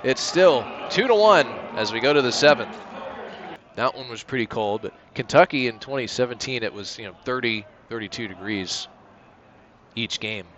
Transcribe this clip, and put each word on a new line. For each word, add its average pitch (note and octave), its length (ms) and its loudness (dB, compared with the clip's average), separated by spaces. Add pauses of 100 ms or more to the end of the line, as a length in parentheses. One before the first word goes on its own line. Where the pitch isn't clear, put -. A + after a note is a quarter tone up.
It's B2+ 180 0
still D#3 420 4 (280)
two A3 160 2
to A#3+ 80 6
one G#3 320 8 (280)
as G#2+ 160 -2
we A2+ 80 -4
go C3+ 140 4
to D3 80 6
the B2 100 2
seventh. B2+ 460 4 (960)
That B2 200 -2
one B2+ 140 -12
was A2+ 120 -12
pretty B2 240 -2
cold, G#2+ 380 -4
but - 100 -10 (220)
Kentucky C#3 520 4
in A2 120 -6
twenty C3+ 260 -6
seventeen, B2 560 -4
it A2 120 -4
was, G2+ 260 -12
you A2+ 60 -14
know, F#2 100 -14 (100)
thirty, A#2+ 400 -2 (240)
thirty-two A2+ 380 -8
degrees F#2+ 600 -8 (1080)
each A2+ 240 -6
game. G#2+ 260 -10 (120)